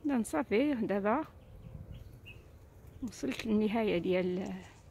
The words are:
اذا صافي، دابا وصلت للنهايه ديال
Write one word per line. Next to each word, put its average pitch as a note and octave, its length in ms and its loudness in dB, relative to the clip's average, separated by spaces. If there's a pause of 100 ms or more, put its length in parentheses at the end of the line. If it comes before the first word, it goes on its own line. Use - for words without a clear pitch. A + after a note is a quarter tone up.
اذا C4 160 4
صافي، C#4 520 2
دابا G#3 500 2 (1800)
وصلت B3+ 440 -4
للنهايه G#3+ 520 4
ديال F3+ 540 0 (380)